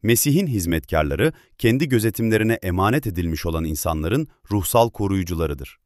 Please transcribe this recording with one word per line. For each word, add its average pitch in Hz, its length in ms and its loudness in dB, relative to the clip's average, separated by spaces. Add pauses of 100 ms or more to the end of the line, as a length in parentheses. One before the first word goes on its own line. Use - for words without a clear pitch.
Mesih'in 143 440 2
hizmetkarları, 85 840 0 (240)
kendi 131 320 2
gözetimlerine 110 640 2
emanet 98 540 0
edilmiş 85 380 -4
olan 82 180 -2
insanların 80 640 -2 (240)
ruhsal 113 380 2
koruyucularıdır. 87 960 -4